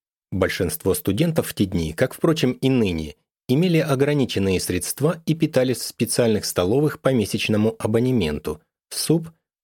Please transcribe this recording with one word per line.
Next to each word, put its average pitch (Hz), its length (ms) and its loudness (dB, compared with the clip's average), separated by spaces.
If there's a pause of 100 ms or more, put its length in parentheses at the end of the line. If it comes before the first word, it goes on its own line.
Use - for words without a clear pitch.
(300)
Большинство 92 600 0
студентов 131 560 0
в - 60 -12
те 107 100 0
дни, 85 280 -2
как, - 220 -2
впрочем, 151 380 0
и 135 160 -2
ныне, 90 480 0 (320)
имели 160 300 2
ограниченные 135 800 0
средства - 640 -2
и 156 100 0
питались 131 440 0
в - 80 -10
специальных 113 580 0
столовых 131 560 0
по 135 140 2
месячному 107 640 0
абонементу. 104 800 0 (300)
Суп, 165 400 -2 (340)